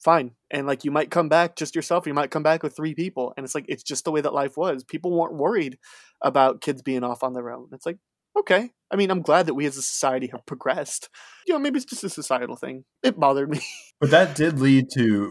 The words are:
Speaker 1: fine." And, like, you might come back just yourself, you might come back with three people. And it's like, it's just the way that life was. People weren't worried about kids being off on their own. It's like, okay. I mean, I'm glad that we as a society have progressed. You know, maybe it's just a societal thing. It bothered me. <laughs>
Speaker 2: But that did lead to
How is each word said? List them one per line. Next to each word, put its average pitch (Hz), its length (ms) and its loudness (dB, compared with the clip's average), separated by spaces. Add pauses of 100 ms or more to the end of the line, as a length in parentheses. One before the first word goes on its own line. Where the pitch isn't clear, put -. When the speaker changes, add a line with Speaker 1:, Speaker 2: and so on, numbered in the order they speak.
Speaker 1:
fine." 151 360 2 (140)
And, 139 160 -4
like, 139 180 -2
you 147 80 -4
might 151 200 0
come 170 180 2
back 170 260 2
just - 200 -6
yourself, 170 300 -2
you 147 80 -4
might 143 180 -2
come 156 120 -4
back 160 200 2
with 143 120 -8
three 156 180 -6
people. 151 420 -6
And 139 80 -8
it's - 120 -8
like, 143 120 -8
it's 123 160 -8
just 135 220 -8
the 160 60 -2
way 151 100 0
that 143 120 -2
life 139 240 -2
was. 151 260 -2
People 175 280 -6
weren't 165 240 0
worried 151 420 0 (440)
about 135 400 4
kids 135 200 -4
being 127 220 -4
off 120 200 -6
on 127 100 -4
their 120 180 -8
own. 127 200 -16
It's 131 140 -14
like, 175 120 -8 (400)
okay. 233 340 2 (200)
I 190 40 -2
mean, 196 160 2
I'm 185 100 -2
glad 165 240 4
that 147 80 -2
we 143 120 -2
as 139 120 -6
a 131 40 -8
society 131 460 -2
have - 180 -16
progressed. - 640 -6 (360)
You 359 80 2
know, 294 60 0
maybe 285 180 -2
it's 254 80 -8
just - 180 -10
a 190 60 -6
societal 123 460 -4
thing. 131 280 -12 (200)
It 254 160 0
bothered 139 300 2
me. 151 100 -4
<laughs> - 100 -12 (300)
Speaker 2:
But 143 100 2
that 160 260 6
did 151 240 2
lead 135 340 6
to 104 360 2